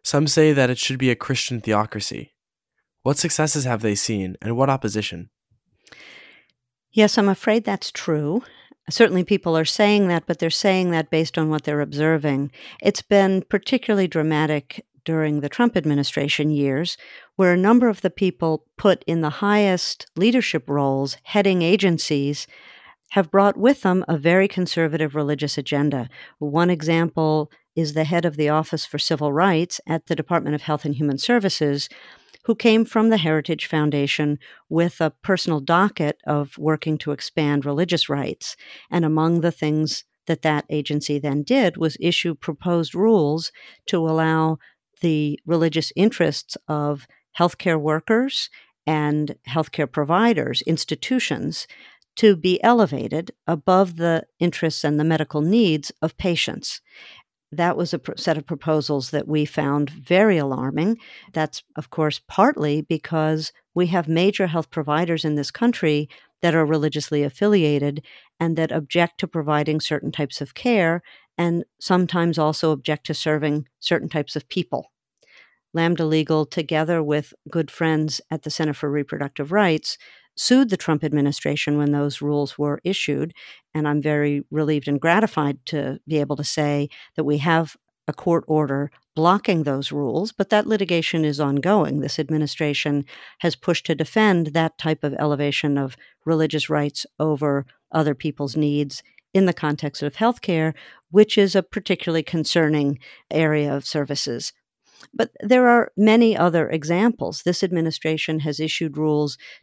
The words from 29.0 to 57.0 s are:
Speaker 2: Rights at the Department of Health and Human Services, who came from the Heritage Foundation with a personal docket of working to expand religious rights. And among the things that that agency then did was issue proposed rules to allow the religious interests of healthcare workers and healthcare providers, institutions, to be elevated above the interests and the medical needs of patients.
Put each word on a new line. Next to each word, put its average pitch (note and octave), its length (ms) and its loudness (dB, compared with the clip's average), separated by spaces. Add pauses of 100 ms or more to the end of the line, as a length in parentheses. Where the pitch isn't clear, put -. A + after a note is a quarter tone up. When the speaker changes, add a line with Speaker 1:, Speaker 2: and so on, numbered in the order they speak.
Speaker 2:
Rights E3+ 540 0
at D#3+ 180 -4
the D#3+ 100 -2
Department D3+ 380 -2
of D3 80 -4
Health D3+ 240 -4
and D3 80 -2
Human C#3 240 -2
Services, D#3+ 720 0 (540)
who A3+ 100 0
came A3 320 4
from A3+ 240 2
the A3 80 4
Heritage D#3 480 0
Foundation D3 720 0 (320)
with E3+ 320 0
a D#3 80 0
personal E3 500 -2
docket E3+ 680 0
of D3 320 -2
working D#3 400 -2
to D3 120 -6
expand C#3+ 540 -2
religious D#3+ 440 -2
rights. C#3+ 460 -6 (360)
And F3 120 0
among D#3+ 380 2
the E3 100 0
things D#3 520 -2 (240)
that D#3+ 160 -2
that D3+ 260 0
agency D3 480 -2
then C#3+ 240 -2
did G#3+ 360 2
was D#3 220 -2
issue E3+ 360 0
proposed E3+ 580 -4
rules E3+ 580 2 (360)
to E3 200 0
allow D#3+ 520 2 (420)
the D3+ 460 0
religious D#3+ 480 0
interests F3 640 0 (100)
of D3 400 -4 (320)
healthcare E3+ 420 0
workers A3 720 -2 (340)
and D3+ 500 0 (140)
healthcare D3+ 420 -2
providers, D3+ 760 0
institutions, - 1000 -4 (500)
to G#3 200 8
be F3+ 260 0
elevated F#3 680 2 (160)
above F3+ 480 2
the E3 300 0 (140)
interests E3 440 -2
and D3 160 0
the D#3 60 0
medical D#3 340 0
needs E3 500 2 (120)
of D#3+ 160 -4
patients. - 640 -4 (680)